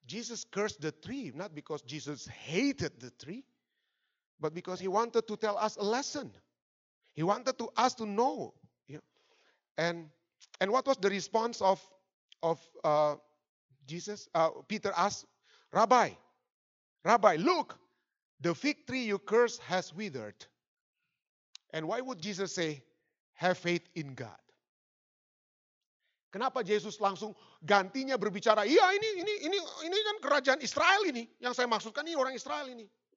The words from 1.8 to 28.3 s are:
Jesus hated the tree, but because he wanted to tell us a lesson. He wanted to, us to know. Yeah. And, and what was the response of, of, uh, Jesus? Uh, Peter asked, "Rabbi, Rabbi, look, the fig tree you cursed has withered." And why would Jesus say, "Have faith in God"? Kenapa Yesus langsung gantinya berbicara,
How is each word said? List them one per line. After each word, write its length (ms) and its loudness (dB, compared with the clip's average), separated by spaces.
Jesus 400 -10
hated 720 -4
the 240 -16
tree, 240 -14
but 100 -2
because 300 -10
he 80 -4
wanted 400 0
to 80 -6
tell 160 -2
us 240 -2
a 80 -2
lesson. 480 -4
He 80 -4
wanted 400 0
to, 160 -6
us 240 4
to 20 -4
know. 480 -2
Yeah. 100 -16
And, 320 -2
and 160 2
what 160 2
was 80 2
the 100 0
response 540 -2
of, 160 4
of, 160 0
uh, 320 4
Jesus? 480 -12
Uh, 160 4
Peter 240 -2
asked, 340 0
"Rabbi, 400 6
Rabbi, 340 6
look, 400 2
the 180 0
fig 320 -2
tree 160 -2
you 160 0
cursed 480 2
has 240 -2
withered." 500 -10
And 160 -6
why 160 -4
would 160 -8
Jesus 340 -6
say, 300 -4
"Have 180 2
faith 380 -4
in 240 -10
God"? 160 -12
Kenapa 320 -2
Yesus 320 0
langsung 400 -2
gantinya 560 2
berbicara, 480 4